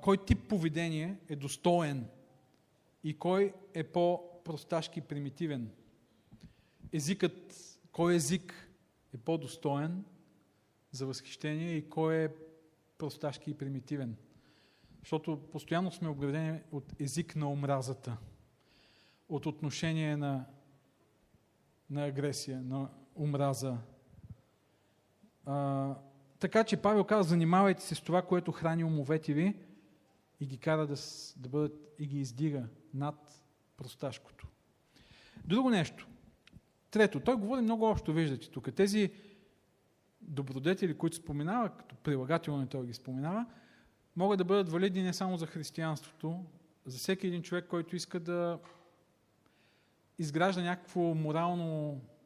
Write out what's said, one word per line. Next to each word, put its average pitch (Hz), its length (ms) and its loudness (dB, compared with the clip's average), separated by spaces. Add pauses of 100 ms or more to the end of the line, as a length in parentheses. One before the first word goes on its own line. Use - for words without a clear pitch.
кой 196 220 4
тип - 240 2
поведение 165 680 0 (120)
е 147 80 -4
достоен 143 720 2 (960)
и 156 140 -4
кой 196 360 2 (200)
е 165 100 -2
по-просташки 175 1120 -2
и 143 40 -6
примитивен? 143 680 -6 (1200)
Езикът, 165 640 -2 (380)
кой 175 220 4
език 165 560 0 (440)
е 123 40 -12
по-достоен 151 840 -2 (880)
за 135 160 -6
възхищение 156 680 -6
и 151 120 -6
кой 160 280 2
е 156 180 0 (640)
просташки 147 520 -6
и 139 40 -6
примитивен? 135 640 -6 (840)
Защото 156 400 -2 (120)
постоянно 170 400 -2
сме 165 160 -4
обградени 151 520 -2 (120)
от - 280 -10
език 156 360 -4
на 147 140 0
омразата, 135 640 -2 (1120)
от 151 180 -4
отношение 156 680 -2
на, 139 280 -2 (1500)
на 143 160 -2
агресия, 135 560 -4
на 135 260 -4 (280)
омраза. 139 640 0 (1700)
А, 139 480 0 (440)
така 220 260 4
че 208 120 2
Павел 202 280 6
казва: 214 200 6
„Занимавайте 175 580 6
се - 120 -6
с - 60 -8
това, 180 220 2
което 175 300 0
храни 165 320 0
умовете 156 480 0
ви“, 180 240 4 (840)
и 143 60 -4
ги 131 120 -10
кара 156 280 2
да 143 100 -4
с-, - 420 -12
да 127 100 -12
бъдат, 151 500 -2
и 147 80 -6
ги 143 140 -4
издига 131 480 -2 (260)
над 147 500 -6 (320)
просташкото. - 720 -12 (960)
Друго 247 260 4
нещо. - 360 0 (840)
Трето, 208 300 6
той 247 160 4
говори 226 240 0
много 226 260 2
общо, 165 260 2
виждате 151 380 2
тук. 127 240 -6
Тези 202 380 4 (1080)
добродетели, 143 800 0
които 165 180 0
споменава, 170 520 -2
като - 280 -14
прилагателно 143 680 0
той 127 200 -4
ги 117 80 -8
споменава, 160 520 -4 (680)
могат 196 220 4
да 180 60 2
бъдат 190 240 4
валидни 185 340 2
не 180 100 0
само 185 240 -2
за 165 100 -4
християнството, 160 960 -6 (420)
за 127 120 -10
всеки 190 280 -2
един 175 160 -2
човек, 175 260 -4
който 170 280 -2
иска 175 240 -6
да 170 380 -2 (1600)
изгражда 175 440 2
някакво 175 380 -2 (140)
морално 156 880 0 (240)